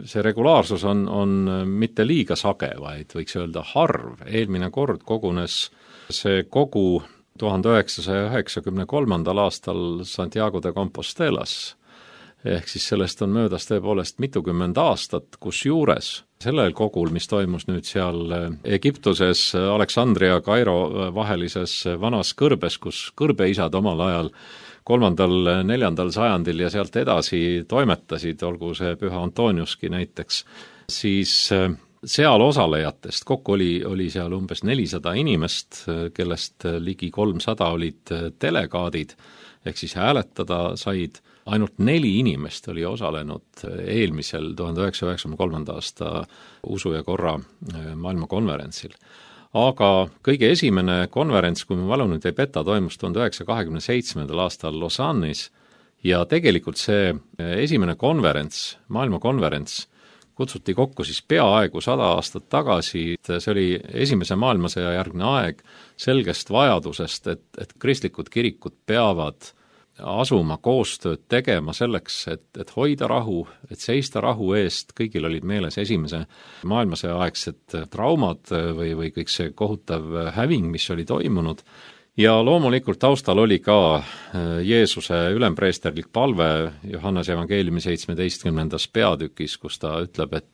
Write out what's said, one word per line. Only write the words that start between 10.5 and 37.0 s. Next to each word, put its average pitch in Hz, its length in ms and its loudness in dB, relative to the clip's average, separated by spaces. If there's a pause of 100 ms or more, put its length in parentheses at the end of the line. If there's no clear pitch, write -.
de 90 100 0
Compostelas. - 1000 -4 (720)
Ehk 87 220 -2
siis - 180 -6
sellest 95 380 -2
on 98 80 0
möödas 107 340 0
tõepoolest 98 560 -2
mitukümmend 87 560 -2
aastat, - 640 0
kusjuures 135 720 0 (280)
sellel 123 380 2
kogul, 92 340 0
mis 85 160 -4
toimus 90 400 -2
nüüd 90 220 -4
seal, 90 300 -2 (120)
eh, 87 140 -2 (320)
Egiptuses, 95 800 2
eh, 92 180 2
Aleksandria, 95 680 4
Kairo, 104 360 4
eh, 92 360 -2
vahelises, 92 600 -2 (140)
eh, 87 120 -2
vanas 110 340 -2
kõrbes, 117 460 2
kus - 380 -10
kõrbeisad 98 580 0
omal 92 260 0
ajal 85 300 0 (520)
kolmandal, 92 800 4
neljandal 92 480 0
sajandil 87 480 0
ja 87 100 0
sealt 101 260 -4
edasi 87 720 0
toimetasid, 87 760 0
olgu 85 320 -6
see 87 200 -2
püha 90 280 -4
Antoniuski 87 680 -2
näiteks, - 540 -6 (440)
siis, 98 460 0 (180)
eh, 95 160 4 (380)
seal 135 360 6
osalejatest 117 840 2
kokku 117 320 0
oli, 90 140 2 (140)
oli 95 280 -2
seal 87 200 -4
umbes 95 300 -6
nelisada 90 540 0
inimest, 95 680 -2
eh, 82 160 -2 (100)
kellest, - 520 -4
eh, 85 140 -2
ligi 90 320 -6